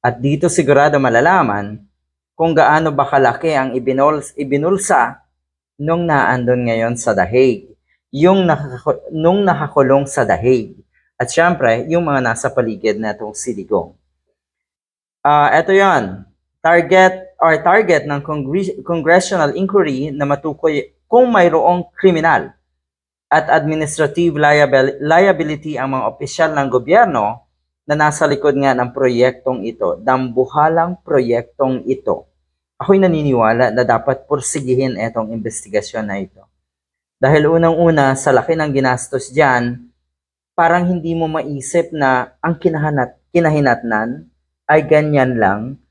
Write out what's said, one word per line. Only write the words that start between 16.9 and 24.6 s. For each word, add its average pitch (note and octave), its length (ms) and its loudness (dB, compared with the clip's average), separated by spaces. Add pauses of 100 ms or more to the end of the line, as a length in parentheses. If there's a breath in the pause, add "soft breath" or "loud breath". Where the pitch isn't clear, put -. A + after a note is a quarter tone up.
or D#3+ 240 2
target F3 400 2
ng C#3+ 160 -6
congre-, D3+ 640 -6
congressional E3 720 0
inquiry D#3+ 560 -2
na C#3+ 160 -4
matukoy D3 640 -4 (160)
kung A#3+ 240 4
mayroong F3 560 2
kriminal D#3+ 640 0 (720)
at D#3 240 0
administrative D#3 880 0
liabil-, C#3+ 640 2